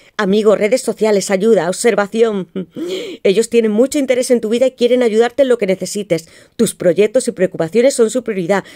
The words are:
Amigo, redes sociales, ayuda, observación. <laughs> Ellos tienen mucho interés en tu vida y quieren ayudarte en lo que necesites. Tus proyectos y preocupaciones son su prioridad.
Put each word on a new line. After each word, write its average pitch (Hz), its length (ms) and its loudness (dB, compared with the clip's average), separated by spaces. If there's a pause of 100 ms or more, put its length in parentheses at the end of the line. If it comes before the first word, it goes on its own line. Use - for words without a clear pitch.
(160)
Amigo, 208 400 2
redes 208 280 0
sociales, 208 480 -2
ayuda, 190 380 2
observación. 202 840 -2
<laughs> 349 680 -10
Ellos 214 260 2
tienen 220 220 2
mucho 262 260 0
interés 254 320 -2
en 240 120 2
tu 214 80 -4
vida 240 180 2
y 254 40 -2
quieren 247 300 0
ayudarte 233 400 2
en 262 80 2
lo 240 80 0
que 202 80 -4
necesites. 185 640 -4 (260)
Tus - 200 0
proyectos 208 520 2
y 226 40 -4
preocupaciones 185 640 0
son 220 160 0
su 247 120 -4
prioridad. 190 400 -4 (120)